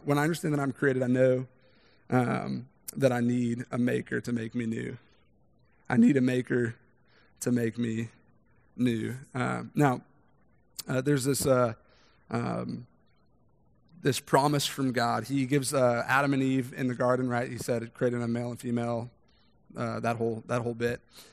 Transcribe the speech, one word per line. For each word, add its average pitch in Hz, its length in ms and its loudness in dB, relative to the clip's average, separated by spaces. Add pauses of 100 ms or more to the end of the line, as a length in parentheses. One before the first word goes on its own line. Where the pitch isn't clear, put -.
when 143 140 2
I 143 40 2
understand 156 320 0
that 143 60 0
I'm 139 120 -2
created, 131 300 2
I 123 60 0
know, 127 380 4 (640)
um, 123 580 0 (280)
that 135 140 4
I 120 100 0
need 120 520 0
a 123 60 -4
maker 123 420 -2
to 123 120 -6
make 110 220 -6
me 120 120 -4
new. 120 320 -6 (920)
I - 80 2
need 226 200 8
a 131 40 4
maker 127 560 0 (640)
to 127 100 -2
make 120 280 0
me 117 300 -4 (680)
new. 117 380 0 (200)
Uh, 123 300 -4 (100)
now, 135 280 4 (880)
uh, 131 120 0
there's 135 240 0
this, 139 220 0
uh, 123 280 4 (560)
um, 120 560 -6 (1160)
this 135 180 0
promise 143 460 2
from 131 260 -2
God. 117 320 0
He 135 220 -2
gives, 131 260 0
uh, 123 360 2
Adam 139 260 2
and 135 80 0
Eve 131 340 0
in 131 120 -2
the 123 60 -2
garden, 127 340 2
right? 123 200 -2
He 123 100 -10
said, 117 360 -4
"Created 120 260 -2
a 117 80 -4
male 120 220 -4
and 117 80 -12
female," 120 520 -4 (680)
uh, 113 240 -6
that 117 160 0
whole, 113 300 -4
that 120 160 -2
whole 117 120 -4
bit. 117 260 -4 (320)